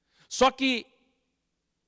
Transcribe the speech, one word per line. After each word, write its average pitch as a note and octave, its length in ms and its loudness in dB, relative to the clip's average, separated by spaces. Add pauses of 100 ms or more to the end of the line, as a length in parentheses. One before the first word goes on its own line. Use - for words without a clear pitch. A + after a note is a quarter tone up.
(300)
Só B3+ 200 2
que B3+ 360 -2 (1040)